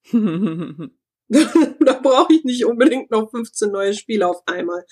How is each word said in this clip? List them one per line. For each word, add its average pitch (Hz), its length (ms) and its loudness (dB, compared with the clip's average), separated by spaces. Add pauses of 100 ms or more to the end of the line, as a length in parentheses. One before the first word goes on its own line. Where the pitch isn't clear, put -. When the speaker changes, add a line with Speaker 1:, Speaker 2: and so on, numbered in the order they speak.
Speaker 1:
<laughs> 165 880 -4 (380)
Speaker 2:
<laughs> 294 500 2
Da 277 140 4
brauche 277 400 4
ich 320 100 2
nicht 247 220 -2
unbedingt 240 440 0
noch 220 220 -2
fünfzehn 226 400 -6
neue 196 240 -2
Spiele 208 320 -2
auf 175 200 -6
einmal. 175 440 -6